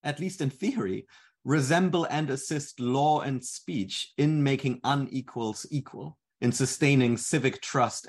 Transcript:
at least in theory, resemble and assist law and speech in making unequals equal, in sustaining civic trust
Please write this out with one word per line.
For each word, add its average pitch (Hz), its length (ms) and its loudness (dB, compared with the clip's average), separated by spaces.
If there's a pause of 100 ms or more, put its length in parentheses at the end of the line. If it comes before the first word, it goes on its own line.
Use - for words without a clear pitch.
at 147 160 -4
least 180 220 -4
in 139 80 2
theory, 160 580 -2 (360)
resemble 160 680 4
and 151 180 0
assist 139 500 -6
law 139 420 2
and 131 220 -4
speech - 720 -6
in 151 260 4
making 135 380 0
unequals 127 880 -4
equal, - 480 -8 (220)
in 123 100 2
sustaining 127 680 4
civic 131 440 0
trust - 480 -2